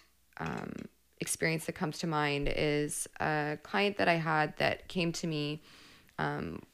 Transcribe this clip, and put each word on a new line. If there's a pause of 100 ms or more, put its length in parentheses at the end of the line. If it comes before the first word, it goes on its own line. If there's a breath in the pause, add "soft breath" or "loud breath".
(360)
um, (460)
experience
that
comes
to
mind
is (100)
a
client
that
I
had
that
came
to
me, (600 loud breath)
um, (100)